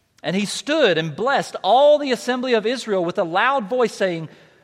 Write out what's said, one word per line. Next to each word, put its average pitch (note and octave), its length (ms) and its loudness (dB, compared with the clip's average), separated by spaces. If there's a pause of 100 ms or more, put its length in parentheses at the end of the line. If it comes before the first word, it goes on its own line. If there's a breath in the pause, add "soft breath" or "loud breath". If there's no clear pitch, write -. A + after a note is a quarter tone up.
(220 soft breath)
And E3 140 -4
he G3+ 100 0
stood C4 520 0
and D#3+ 180 -4
blessed A3+ 480 -2
all C#4+ 340 6
the C#4+ 140 -4
assembly B3 440 -2
of G#3+ 100 0
Israel F#3+ 400 -2
with F3 120 -4
a G3+ 60 0
loud G#3 460 0
voice, B3 240 0
saying, E3+ 340 -4 (360 soft breath)